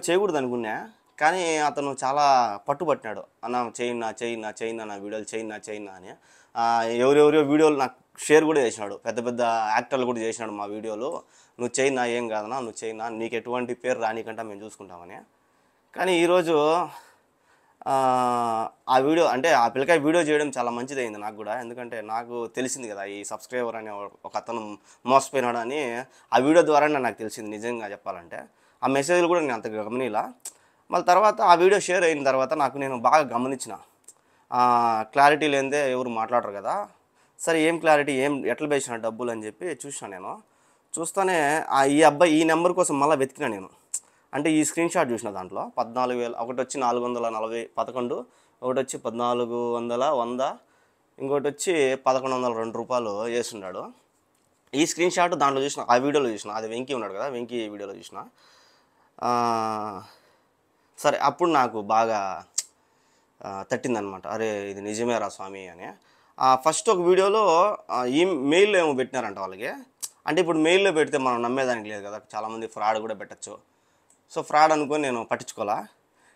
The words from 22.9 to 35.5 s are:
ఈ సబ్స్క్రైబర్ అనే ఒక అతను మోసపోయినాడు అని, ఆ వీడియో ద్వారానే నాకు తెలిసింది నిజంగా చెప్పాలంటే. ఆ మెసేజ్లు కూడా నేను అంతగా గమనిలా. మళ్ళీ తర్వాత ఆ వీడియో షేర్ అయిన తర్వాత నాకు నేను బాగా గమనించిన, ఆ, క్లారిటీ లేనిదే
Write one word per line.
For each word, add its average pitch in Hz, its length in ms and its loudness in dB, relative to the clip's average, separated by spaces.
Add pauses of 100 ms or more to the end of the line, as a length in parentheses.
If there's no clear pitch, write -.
ఈ 101 200 -10
సబ్స్క్రైబర్ 113 520 -6
అనే 110 160 -10 (340)
ఒక 101 120 -8
అతను 107 400 -8 (280)
మోసపోయినాడు 123 520 2
అని, 120 400 -4 (360)
ఆ 120 40 6
వీడియో 156 280 6
ద్వారానే 147 340 4
నాకు 117 180 -2
తెలిసింది 107 320 -10
నిజంగా 107 420 -8
చెప్పాలంటే. 90 520 -12 (400)
ఆ 127 40 0
మెసేజ్లు 156 400 4
కూడా 175 120 2
నేను 143 140 0
అంతగా 110 280 -6
గమనిలా. 113 520 -4 (580)
మళ్ళీ 175 140 0
తర్వాత 214 360 6
ఆ 185 120 8
వీడియో 185 260 6
షేర్ 180 240 0
అయిన 160 200 2
తర్వాత 131 300 2
నాకు 143 240 0
నేను 135 220 -4
బాగా 127 360 6
గమనించిన, 123 420 -4 (760)
ఆ, 120 580 4
క్లారిటీ 143 360 6
లేనిదే 139 440 0